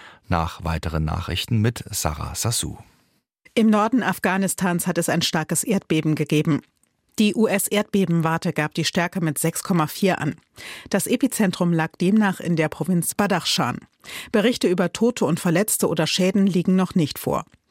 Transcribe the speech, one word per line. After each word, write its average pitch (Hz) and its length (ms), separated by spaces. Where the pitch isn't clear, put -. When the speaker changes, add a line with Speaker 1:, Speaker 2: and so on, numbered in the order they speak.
Speaker 1:
Nach 82 360
weiteren 80 420
Nachrichten 85 560
mit 117 300
Sarah 76 420
Sassou. - 440
Speaker 2:
Im 226 160
Norden 214 320
Afghanistans 185 840
hat 170 100
es 165 120
ein 156 120
starkes 160 420
Erdbeben 156 520
gegeben. 151 460
Die 208 160
U-S-Erdbebenwarte 185 1160
gab 151 200
die 165 120
Stärke 175 360
mit 156 160
sechs - 240
Komma 170 240
vier 180 340
an. 151 140
Das - 160
Epizentrum 190 680
lag 165 200
demnach 202 380
in 175 160
der 156 140
Provinz 170 440
Badachshan. 180 640
Berichte 226 360
über 180 240
Tote 233 340
und 160 140
Verletzte 180 480
oder 160 200
Schäden 190 400
liegen 185 280
noch 185 200
nicht 156 240
vor. - 260